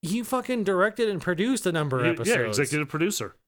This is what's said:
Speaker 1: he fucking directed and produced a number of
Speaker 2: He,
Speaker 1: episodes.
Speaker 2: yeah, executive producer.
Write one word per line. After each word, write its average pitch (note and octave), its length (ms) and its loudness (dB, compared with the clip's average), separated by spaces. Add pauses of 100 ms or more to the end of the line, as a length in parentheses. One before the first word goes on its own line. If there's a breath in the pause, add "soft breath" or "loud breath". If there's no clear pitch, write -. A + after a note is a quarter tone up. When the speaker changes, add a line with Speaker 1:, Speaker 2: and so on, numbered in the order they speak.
Speaker 1:
he G3+ 200 -2
fucking B3 420 -2
directed G3+ 440 2
and F#3+ 140 -4
produced G#3 420 0
a F3+ 80 2
number D3 280 0
of B2 40 2
Speaker 2:
He, E3+ 60 4
Speaker 1:
episodes. F#3+ 280 0
Speaker 2:
yeah, A#2+ 80 2
executive C3+ 420 0
producer. D#3 480 -2 (120)